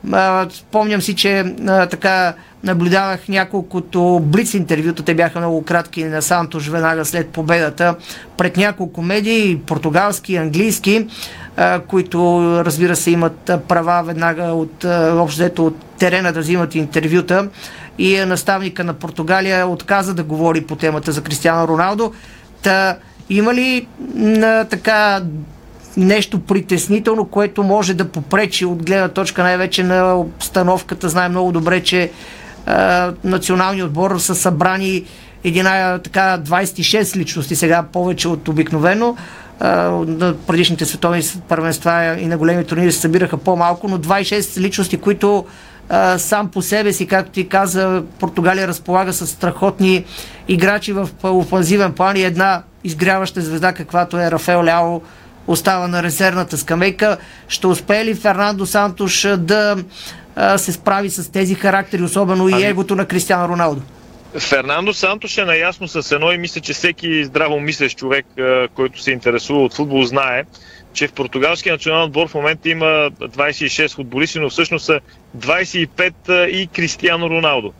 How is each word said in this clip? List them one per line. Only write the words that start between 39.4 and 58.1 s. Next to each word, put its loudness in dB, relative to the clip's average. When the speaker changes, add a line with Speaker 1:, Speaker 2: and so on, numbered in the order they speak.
Speaker 1:
А, 0
на 0
предишните 2
световни 0
с-, -6
първенства 0
и -4
на 0
големи 2
турнири 2
се -2
събираха 2
по-малко, 0
но -2
двайсет 0
и 0
шест -4
личности, 0
които, 2
а, 4
сам -2
по -4
себе 0
си, -4
както 0
ти -2
каза, 2
Португалия 0
разполага -2
с -4
страхотни 2
играчи 2
в, -4
а, 0
офанзивен 2
план 2
и 2
една 2
изгряваща 0
звезда, 0
каквато -2
е 2
Рафаел 2
Ляо, 2
остава 0
на -2
резервната 0
скамейка. 0
Ще -2
успее 2
ли 0